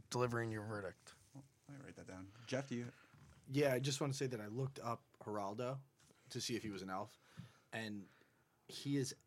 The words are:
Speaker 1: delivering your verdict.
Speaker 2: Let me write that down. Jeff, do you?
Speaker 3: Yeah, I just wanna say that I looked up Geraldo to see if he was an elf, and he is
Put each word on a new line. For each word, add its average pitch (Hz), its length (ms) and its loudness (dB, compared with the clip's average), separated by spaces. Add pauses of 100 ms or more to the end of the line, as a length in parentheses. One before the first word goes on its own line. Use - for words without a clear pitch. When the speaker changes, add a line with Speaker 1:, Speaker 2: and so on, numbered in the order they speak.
Speaker 1:
delivering 117 420 4
your 107 120 0
verdict. 101 500 -4 (540)
Speaker 2:
Let 143 100 -12
me - 80 -14
write 90 120 -12
that 92 100 -12
down. 95 200 -10 (200)
Jeff, 139 220 0
do 123 60 0
you? 120 100 -2 (640)
Speaker 3:
Yeah, 139 220 6
I 123 60 6
just 139 220 2
wanna 139 120 2
say 135 140 2
that 120 120 -2
I 104 80 -6
looked 131 360 -2
up 117 180 0 (240)
Geraldo 107 520 0 (540)
to 120 100 -4
see 120 140 0
if 104 80 0
he 107 60 -2
was 98 120 -4
an 95 80 -4
elf, 101 220 -2 (640)
and 107 300 -2 (640)
he 143 300 0
is 131 160 2 (140)